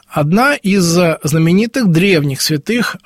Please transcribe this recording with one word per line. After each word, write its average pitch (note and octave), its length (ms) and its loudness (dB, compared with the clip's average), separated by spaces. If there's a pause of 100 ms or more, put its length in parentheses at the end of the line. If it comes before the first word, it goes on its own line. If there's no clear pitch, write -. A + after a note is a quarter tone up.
Одна A3 460 0
из G3 300 0 (380)
знаменитых F3+ 680 0
древних D#3+ 520 0
святых F3+ 640 -4